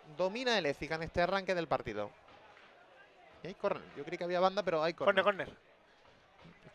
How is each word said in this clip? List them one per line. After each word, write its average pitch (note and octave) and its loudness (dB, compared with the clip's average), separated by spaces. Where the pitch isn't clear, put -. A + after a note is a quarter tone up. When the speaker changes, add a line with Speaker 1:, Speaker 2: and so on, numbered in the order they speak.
Speaker 1:
domina A3 0
el E3+ 0
Écija C#3+ -2
en D#3+ -4
este D#3+ -2
arranque F#3 0
del E3 -2
partido. G#2 -2
Y D#3 -10
hay G3 -10
córner. - -2
Yo C#3 -8
creí D#3+ -8
que F3 -4
había F3 0
banda, F#3+ 4
pero E3 2
hay E3 0
córner. F#3+ 4
Speaker 2:
Córner, F#3 2
córner. - -20
Speaker 1:
Es - -20